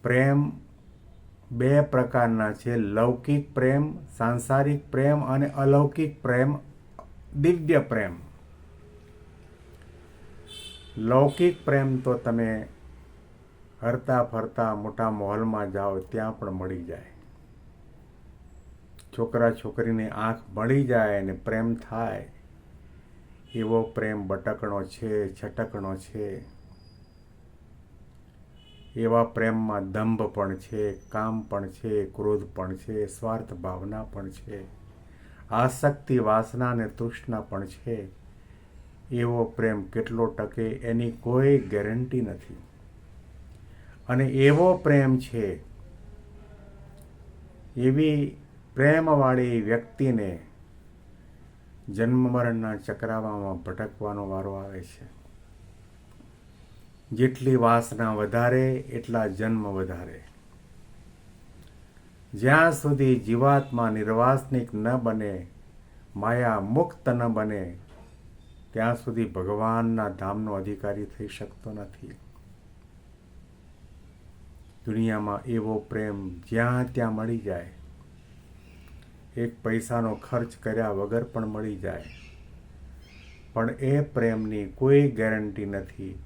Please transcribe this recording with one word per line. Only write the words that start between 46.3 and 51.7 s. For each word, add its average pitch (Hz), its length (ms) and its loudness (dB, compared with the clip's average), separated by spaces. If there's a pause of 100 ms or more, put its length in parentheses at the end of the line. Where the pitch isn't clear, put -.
એવી 147 600 4 (380)
પ્રેમવાળી 131 880 4
વ્યક્તિને 113 760 0 (1500)